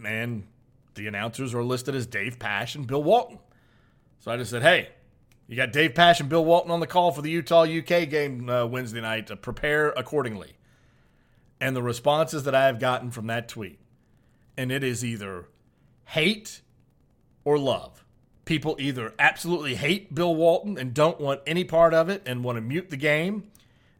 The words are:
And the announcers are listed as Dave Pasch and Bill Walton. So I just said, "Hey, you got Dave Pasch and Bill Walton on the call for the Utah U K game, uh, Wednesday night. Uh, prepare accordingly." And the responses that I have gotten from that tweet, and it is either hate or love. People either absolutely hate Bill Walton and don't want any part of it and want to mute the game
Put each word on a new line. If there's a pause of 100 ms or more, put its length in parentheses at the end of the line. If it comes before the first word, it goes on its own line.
And (480)
the
announcers
are
listed
as
Dave
Pasch
and
Bill
Walton. (800)
So
I
just
said,
"Hey, (580)
you
got
Dave
Pasch
and
Bill
Walton
on
the
call
for
the
Utah
U
K
game,
uh,
Wednesday
night.
Uh,
prepare
accordingly." (1040)
And
the
responses
that
I
have
gotten
from
that
tweet, (800)
and
it
is
either (600)
hate (840)
or
love. (400)
People
either
absolutely
hate
Bill
Walton
and
don't
want
any
part
of
it
and
want
to
mute
the
game (500)